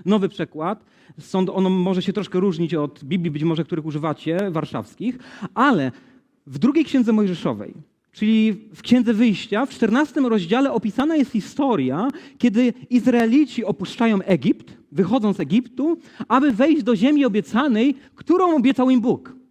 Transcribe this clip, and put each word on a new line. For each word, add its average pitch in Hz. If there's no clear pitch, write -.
nowy 190
przekład. 165
Stąd 190
ono 190
może 185
się 185
troszkę 185
różnić 170
od 147
Biblii, 151
być 147
może, 160
których 156
używacie, 160
warszawskich. 160
Ale 202
w 139
drugiej 277
Księdze 233
Mojżeszowej, 165
czyli 220
w -
Księdze 240
Wyjścia, 214
w 269
czternastym 269
rozdziale 226
opisana 254
jest 277
historia, 196
kiedy 240
Izraelici 240
opuszczają 208
Egipt, -
wychodzą 202
z -
Egiptu, 254
aby 262
wejść 269
do 226
ziemi 277
obiecanej, 233
którą 359
obiecał 262
im 254
Bóg. 208